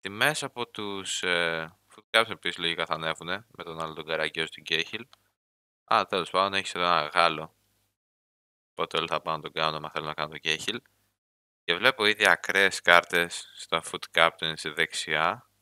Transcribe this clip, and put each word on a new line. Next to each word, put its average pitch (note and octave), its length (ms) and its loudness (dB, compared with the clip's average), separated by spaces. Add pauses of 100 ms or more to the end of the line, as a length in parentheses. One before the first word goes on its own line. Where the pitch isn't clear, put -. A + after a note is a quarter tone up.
Τιμές A#2+ 420 -2
από B2 240 -8
τους, G2+ 560 -6
ε, E2+ 560 -2 (160)
Foot - 240 0
Caps A2+ 120 2
επίσης F2 280 -6
λογικά E2+ 280 -2
θα D#2+ 80 -4
ανέβουνε, E2 560 -6
με F2 140 -14
τον E2 160 -10
άλλο D#2+ 120 -6
τον D#2 140 -10
καραγκιόζη D#2 440 -4
του - 180 -20
Cahill. E2 340 -2 (920)
Α, G#2 120 2
τέλος F2+ 240 -2
πάντων, F#2+ 240 2
έχεις F#2+ 200 -2
εδώ F2+ 100 0
ένα E2 220 4
Γάλλο. D#2+ 500 2 (1120)
Οπότε - 280 -4
όλοι E2 100 -2
θα D#2 120 -2
πάω D#2+ 160 -2
να D2+ 60 -10
τον D#2 100 -12
κάνω, D#2+ 240 -2
άμα D2+ 140 -8
θέλω D#2 160 -6
να D2+ 80 -6
κάνω D#2 140 -6
τον D2+ 140 -14
Cahill. D#2+ 360 -2 (880)
Και E2+ 100 0
βλέπω G#2+ 300 2
ήδη G#2 240 4
ακραίες F#2+ 520 4
κάρτες F2 760 4
στα - 340 -4
Foot - 220 -8
Captains D#2+ 640 2
δεξιά. E2 760 -2 (120)